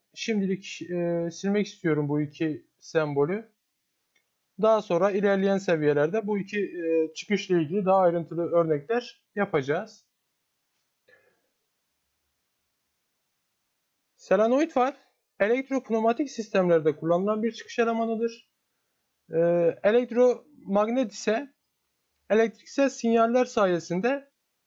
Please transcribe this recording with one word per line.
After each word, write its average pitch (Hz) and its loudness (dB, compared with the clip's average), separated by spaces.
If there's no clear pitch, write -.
şimdilik, 196 -4
e, 170 -4
silmek 196 -2
istiyorum 151 -2
bu 147 0
iki 151 -6
sembolü. 156 -2
Daha 214 4
sonra 185 0
ilerleyen 196 2
seviyelerde 165 0
bu 208 -2
iki, 202 -6
e, 165 -2
çıkışla 190 -2
ilgili 170 -2
daha 190 4
ayrıntılı 170 0
örnekler 170 -2
yapacağız. 180 -4
Solenoid 233 0
valve 254 0
elektropneumatik 240 0
sistemlerde 170 2
kullanılan 190 -2
bir 226 -2
çıkış - -8
elemanıdır. 226 -4
E, 165 -2
elektromagnet 226 0
ise 240 -4
elektriksel 226 0
sinyaller 233 2
sayesinde 196 -2